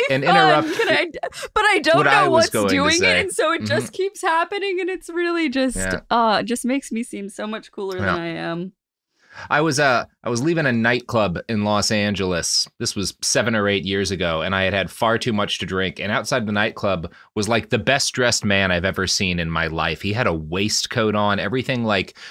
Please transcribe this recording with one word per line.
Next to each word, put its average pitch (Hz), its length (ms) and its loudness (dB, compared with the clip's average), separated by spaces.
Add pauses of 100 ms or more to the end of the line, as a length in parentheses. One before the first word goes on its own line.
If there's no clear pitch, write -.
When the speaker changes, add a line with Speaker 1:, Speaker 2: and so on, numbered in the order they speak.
Speaker 1:
and 135 140 0
Speaker 2:
fun. - 120 4
Speaker 1:
interrupt 349 440 4
Speaker 2:
Can 440 100 0
I, 311 220 0 (420)
but 392 140 2
I 392 120 4
don't 320 180 4
Speaker 1:
what - 80 4
Speaker 2:
know - 60 4
Speaker 1:
I - 180 6
was 330 140 6
Speaker 2:
what's - 80 2
Speaker 1:
going - 180 2
to - 60 2
Speaker 2:
doing 285 200 2
it, 339 40 0
Speaker 1:
say. - 220 2
Speaker 2:
and 370 120 -4
so 320 180 0
it 320 140 -2
just 277 220 -2
Speaker 1:
Mm-hmm. - 80 -16
Speaker 2:
keeps 392 260 -4
happening, 359 580 -2
and 359 100 -4
it's 359 200 -8
really 339 400 -2
just, 262 260 0
Speaker 1:
Yeah. - 240 -2 (100)
Speaker 2:
uh, 226 340 2
just 220 200 -4
makes 262 300 -4
me 226 100 -4
seem 202 240 -10
so 208 180 -10
much 214 280 -10
cooler 196 240 -8
than 190 80 -2
Speaker 1:
Yeah. 185 100 2
Speaker 2:
I 165 120 -4
am. 170 440 -6 (800)
Speaker 1:
I 143 100 4
was, 156 180 2
uh, 131 260 4 (180)
I 110 80 -4
was 120 100 0
leaving 160 240 2
a 131 60 2
nightclub 117 680 2 (100)
in 107 160 0
Los 104 280 2
Angeles. 98 760 0 (120)
This 117 160 -4
was 98 260 -4
seven 117 340 0
or 104 120 2
eight 98 180 2
years 95 240 0
ago, 85 320 0
and 95 140 -2
I 95 80 2
had 92 100 2
had 92 160 0
far 113 300 0
too 123 120 -2
much 104 280 -2
to 98 80 -6
drink. 92 320 -4
And 98 120 -6
outside 117 360 -2
the 107 40 -4
nightclub 104 600 -2 (220)
was, 104 120 -2
like, 113 220 0
the 123 80 2
best 135 380 0
dressed 120 280 2
man 98 280 2
I've 87 120 2
ever 95 220 0
seen 90 340 0
in 82 120 -2
my 82 160 0
life. 80 340 -2
He 98 120 -2
had 120 120 -2
a 92 80 2
waistcoat 98 800 -2
on, 104 240 0
everything, 120 460 -2
like, 101 340 -2 (140)